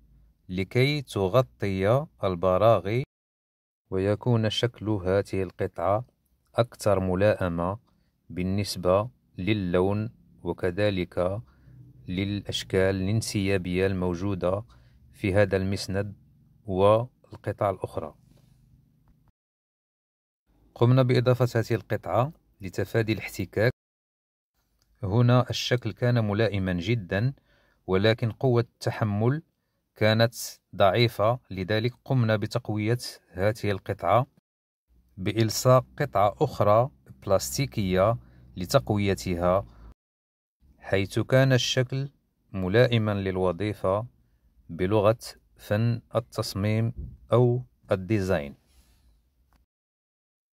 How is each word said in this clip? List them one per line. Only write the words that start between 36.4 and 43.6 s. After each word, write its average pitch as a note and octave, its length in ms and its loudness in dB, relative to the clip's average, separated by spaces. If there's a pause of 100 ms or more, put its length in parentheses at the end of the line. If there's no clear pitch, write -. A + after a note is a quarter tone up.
أخرى A2+ 500 2 (320)
بلاستيكية G2+ 920 0 (400)
لتقويتها، F#2+ 1120 0 (1120)
حيث G2 400 -4
كان C3 340 2
الشكل C3 580 -2 (420)
ملائما G#2+ 600 2
للوظيفة F#2+ 920 -2 (600)